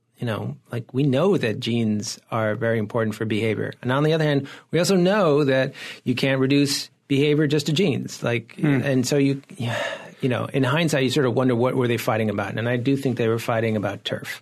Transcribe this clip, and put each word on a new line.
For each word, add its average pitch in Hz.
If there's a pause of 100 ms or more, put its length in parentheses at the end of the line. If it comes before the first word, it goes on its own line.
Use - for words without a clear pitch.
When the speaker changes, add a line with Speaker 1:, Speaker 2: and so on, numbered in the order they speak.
(200)
Speaker 1:
you 120
know, 113 (160)
like, 117
we 123
know 151
that 117
genes 110 (100)
are 110
very 113
important 110
for 113
behavior. 107
And 123
on 139
the 156
other 160
hand, 139 (220)
we 151
also 175
know 175
that 131 (300)
you 127
can't 135
reduce 139 (180)
behavior 147
just 147
to 165
genes. 151
Like, 117
Speaker 2:
Hmm. 143
Speaker 1:
and 131
so 147
you, 139 (800)
you 139
know, 113
in 135
hindsight, 147
you 123
sort 135
of 117
wonder, 127
what 127
were 127
they 117
fighting 110
about? 101
And 113
I 123
do 135
think 131
they 117
were 113
fighting 113
about 98
turf. -